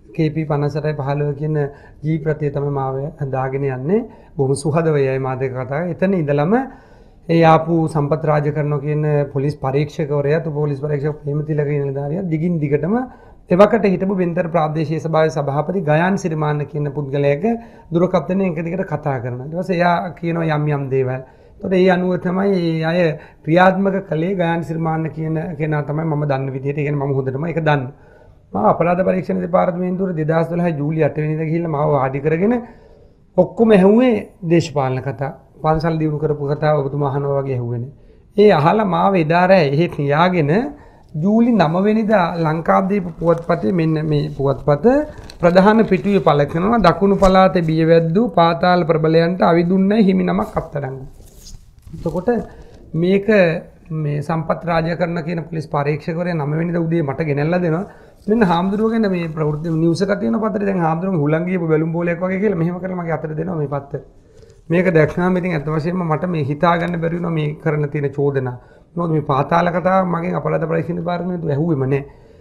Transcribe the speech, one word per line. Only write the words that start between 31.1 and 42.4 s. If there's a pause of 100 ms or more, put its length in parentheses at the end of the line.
වෙනිදා
ගිහිල්ලා
මාව
වාඩි
කරගෙන (800)
ඔක්කොම
ඇහුවේ (260)
දේශපාලන
කතා. (260)
පන්සල්
දියුණු
කරපු
කතා
ඔබතුමා
අහනවා
වගේ
ඇහුවේ
නෑ. (460)
ඒ
අහලා
මාව
එදා
රෑ
එහෙ
තියාගෙන (640)
ජූලි
නව
වෙනිදා (120)
ලංකාදීප